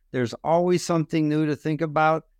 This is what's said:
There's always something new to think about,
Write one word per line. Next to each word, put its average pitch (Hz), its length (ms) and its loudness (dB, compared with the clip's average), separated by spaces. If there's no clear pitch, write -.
There's 123 200 -2
always 175 400 2
something 160 440 0
new 151 180 0
to 147 100 -2
think 151 240 -4
about, 156 440 0